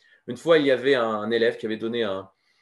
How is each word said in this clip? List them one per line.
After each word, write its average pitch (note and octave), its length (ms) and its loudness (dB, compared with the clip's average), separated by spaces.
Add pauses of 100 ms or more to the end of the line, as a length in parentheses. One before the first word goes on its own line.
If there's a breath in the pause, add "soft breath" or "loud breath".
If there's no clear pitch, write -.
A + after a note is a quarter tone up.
(260 soft breath)
Une A#2+ 100 -10
fois, D#3+ 220 4
il C#3+ 80 0
y C3+ 60 4
avait C3 240 2
un, A#2 120 0
un G#2+ 220 -4
élève A#2 260 2
qui - 100 -8
avait G#2+ 100 -6
donné A2+ 260 -4
un, G2 260 -6 (340)